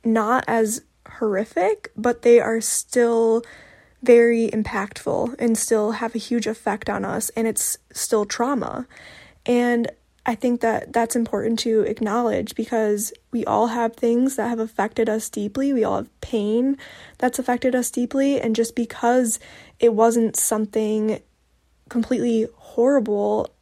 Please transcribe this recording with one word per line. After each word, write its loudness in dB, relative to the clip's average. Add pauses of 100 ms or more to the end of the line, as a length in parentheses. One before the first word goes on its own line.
not 2
as 0 (320)
horrific, -2
but -2
they 8
are 0
still 0 (600)
very 6
impactful -4
and 2
still 0
have -6
a -4
huge -2
effect -4
on -4
us, -6
and -2
it's -4 (140)
still -2
trauma. -4 (600)
And 2 (360)
I -2
think -2
that -2
that's 0
important -2
to 2
acknowledge -2
because -2 (180)
we -2
all 2
have -2
things 0
that -2
have -4
affected -2
us -4
deeply. -2
We 2
all 0
have -8
pain 0 (400)
that's -2
affected 0
us -2
deeply. 0
And 0
just 0
because 0 (400)
it 4
wasn't 4
something -2 (680)
completely 0
horrible 0 (140)